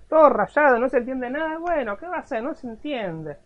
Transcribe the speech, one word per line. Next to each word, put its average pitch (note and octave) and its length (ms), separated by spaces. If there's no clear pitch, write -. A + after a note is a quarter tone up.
Todo D#4 200
rayado, B3+ 500
no B3+ 120
se C4 80
entiende B3 320
nada. D#4 280
Bueno, D4+ 380
¿qué E4 100
va F4 100
a D4+ 40
hacer? A3+ 220
No D4+ 120
se - 120
entiende. G3+ 800